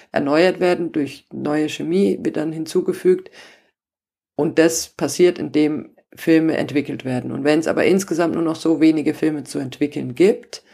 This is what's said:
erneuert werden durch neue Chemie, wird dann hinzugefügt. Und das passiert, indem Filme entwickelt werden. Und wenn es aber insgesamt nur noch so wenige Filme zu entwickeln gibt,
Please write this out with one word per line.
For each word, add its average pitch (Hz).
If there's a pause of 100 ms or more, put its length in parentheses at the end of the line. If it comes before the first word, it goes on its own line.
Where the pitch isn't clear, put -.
(120)
erneuert 165
werden 180
durch 139
neue 151
Chemie, 180
wird -
dann 156
hinzugefügt. 180 (1040)
Und 151
das 165
passiert, 175
indem 151 (180)
Filme 160
entwickelt 135
werden. 127
Und 139
wenn 151
es 160
aber -
insgesamt 175
nur 165
noch 160
so 160
wenige 156
Filme 151
zu 143
entwickeln 135
gibt, - (120)